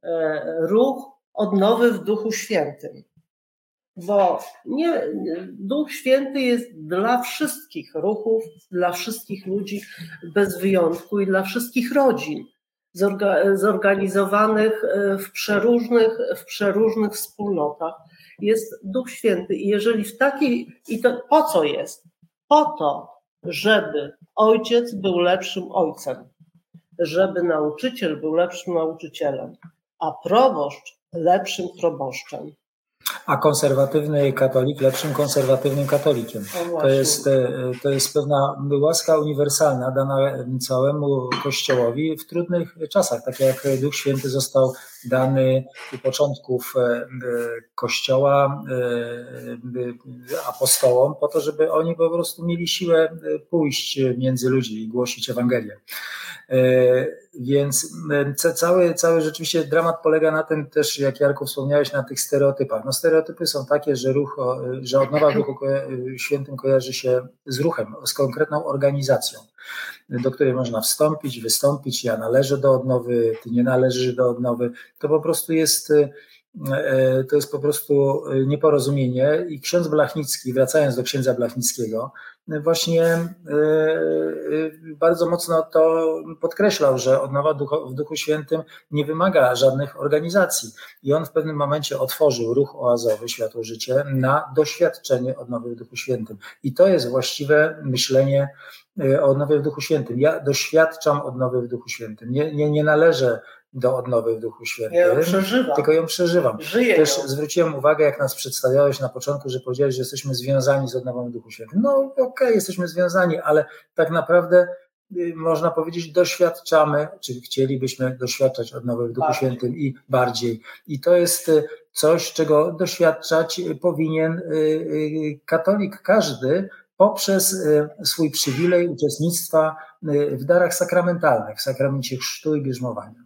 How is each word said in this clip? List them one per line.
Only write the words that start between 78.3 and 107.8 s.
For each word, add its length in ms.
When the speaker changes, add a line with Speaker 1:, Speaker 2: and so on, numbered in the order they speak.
Speaker 2:
nieporozumienie 1000
i 120
ksiądz 280
Blachnicki, 640
wracając 440
do 60
księdza 320
Blachnickiego, 800
właśnie, 560
e, 140
e, 1160
bardzo 480
mocno 320
to 520
podkreślał, 580
że 220
odnowa 340
ducho-, 360
w 40
Duchu 220
Świętym 460
nie 140
wymaga 500
żadnych 460
organizacji. 720
I 100
on 140
w 40
pewnym 260
momencie 420
otworzył 560
ruch 220
oazowy 520
Światło 360
Życie 400
na 420
doświadczenie 800
odnowy 340
w 60
Duchu 200
Świętym. 420
I 120
to 140
jest 220
właściwe 720
myślenie, 640
e, 220
o 40
odnowie 320
w 40
Duchu 180
Świętym. 400
Ja 200
doświadczam 800
odnowy 420
w 60
Duchu 200
Świętym. 440
Nie, 220
nie, 160
nie 140
należę 560
do 200
odnowy 400
w 40
Duchu 240
Świętym, 340
Speaker 1:
Ja 80
ją 140
przeżywam. 560
Speaker 2:
tylko 160
ją 140
przeżywam. 560
Speaker 1:
Żyję 340
Speaker 2:
Też 220
Speaker 1:
nią. 100
Speaker 2:
zwróciłem 460
uwagę, 300